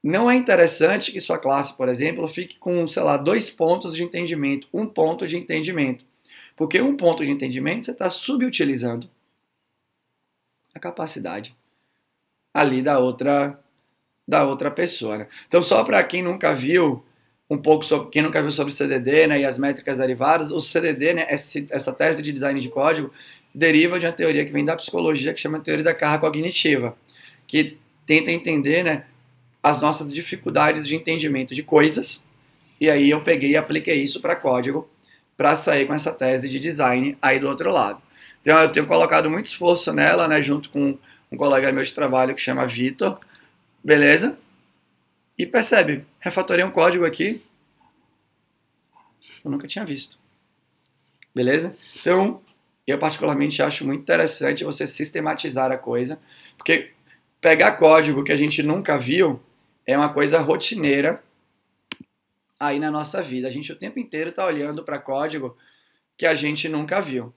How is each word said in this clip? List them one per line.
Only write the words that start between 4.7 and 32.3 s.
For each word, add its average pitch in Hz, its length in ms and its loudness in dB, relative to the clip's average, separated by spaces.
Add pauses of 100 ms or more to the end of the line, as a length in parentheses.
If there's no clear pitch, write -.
um 214 120 -4
ponto 165 420 -2
de 156 80 -6
entendimento. 156 720 -4 (520)
Porque 160 240 0
um 277 140 2
ponto 165 260 2
de 143 80 -2
entendimento 139 560 -4
você 240 80 -8
tá 190 160 -4
subutilizando 139 1000 -2 (1600)
a 151 60 -20
capacidade 135 760 -10 (1000)
ali 139 280 2
da 143 160 2
outra, 143 600 0 (680)
da 151 200 2
outra 135 260 -2
pessoa, 110 460 -4
né? 107 100 -10 (220)
Então, 175 120 6
só 214 220 4
pra 214 180 4
quem 180 220 -4
nunca 175 320 0
viu 143 480 0 (460)
um 147 80 -2
pouco 151 260 4
sobre, - 260 -2
quem 156 120 0
nunca 156 200 0
viu 147 100 -2
sobre 143 200 -4
C 143 160 -4
D 135 120 -2
D, 143 280 4
né, 143 140 2
e 139 40 0
as 131 120 -2
métricas 139 400 -4
derivadas, 135 520 0
o 160 120 -4
C - 180 -2
D 170 140 0
D, 143 220 0
né, 160 140 -4
esse, 143 400 -6
essa 139 220 -4
tese 151 320 -2
de 147 80 -6
design 139 300 -4
de 123 80 -8
código 147 420 -2 (420)
deriva 165 460 2
de 170 60 -4
uma 170 80 -2
teoria 160 320 0
que 143 80 -12
vem 143 100 0
da 160 140 -2
psicologia, 160 560 -2
que - 80 -10
chama 156 180 -6
teoria 151 240 -2
da 165 100 2
carga 156 260 2
cognitiva, 151 760 0 (480)
que 151 320 -2 (300)
tenta 160 240 2
entender, 160 500 0
né, 160 240 -2 (560)
as 147 200 2
nossas 147 320 -2
dificuldades 156 760 -2
de 147 80 -4
entendimento 151 580 -4
de 143 100 -8
coisas, 156 640 0 (540)